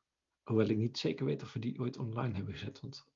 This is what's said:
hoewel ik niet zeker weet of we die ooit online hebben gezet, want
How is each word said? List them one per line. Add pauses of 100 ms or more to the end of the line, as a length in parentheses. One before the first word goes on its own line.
(440)
hoewel
ik
niet
zeker
weet
of
we
die
ooit
online
hebben
gezet,
want (100)